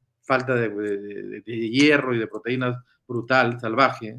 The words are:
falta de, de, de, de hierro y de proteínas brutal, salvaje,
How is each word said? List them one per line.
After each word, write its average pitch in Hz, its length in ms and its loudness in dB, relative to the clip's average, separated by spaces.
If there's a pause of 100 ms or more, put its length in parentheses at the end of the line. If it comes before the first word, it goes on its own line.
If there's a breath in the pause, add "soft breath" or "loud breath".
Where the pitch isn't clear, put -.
(200)
falta 127 340 0
de, 117 140 2
de, 101 300 -4
de, 101 420 -12
de 113 300 -6
hierro 139 440 4
y 117 40 0
de 110 80 -2
proteínas 123 500 -4 (320)
brutal, 120 500 2
salvaje, 120 600 0